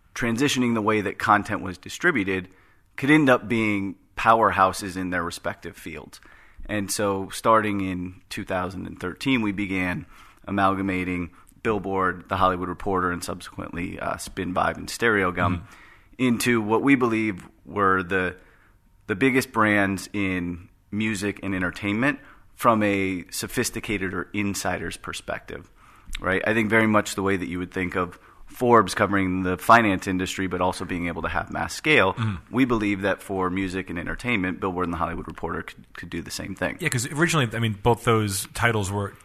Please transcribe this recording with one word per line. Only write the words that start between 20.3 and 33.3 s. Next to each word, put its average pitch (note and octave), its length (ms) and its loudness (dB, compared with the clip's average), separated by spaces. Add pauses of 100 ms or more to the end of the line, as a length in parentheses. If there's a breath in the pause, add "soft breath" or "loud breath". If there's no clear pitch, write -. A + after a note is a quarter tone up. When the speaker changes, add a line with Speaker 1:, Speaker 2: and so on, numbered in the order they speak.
Speaker 1:
music G#2 540 -2
and G2 100 -4
entertainment G2+ 640 -2 (380 loud breath)
from A2+ 260 4
a F#2+ 480 0
sophisticated G#2+ 800 -4
or F#2 200 -6
insider's F#2+ 640 -4
perspective, - 720 -10 (480 soft breath)
right? F#2 260 0
I A2 100 2
think A2+ 140 2
very A2+ 200 4
much G#2+ 260 2
the G2+ 80 -2
way G2 140 2
that F2+ 100 -6
you F2+ 140 -6
would F2+ 120 -6
think F2+ 220 -4
of F2+ 240 -2 (280 soft breath)
Forbes A#2 500 4
covering F#2+ 480 2
the F#2 120 0
finance A2 520 4
industry, F#2 400 -2
but F2+ 120 -4
also F2+ 240 0
being F2 220 -4
able E2+ 160 -4
to E2 60 -4
have E2+ 240 -4
mass E2+ 200 -4
scale. A2 420 4
Speaker 2:
Mm. A2 240 -2 (120)
Speaker 1:
We B2+ 140 2
believe G#2 380 2
that G2 200 0
for F#2 260 -2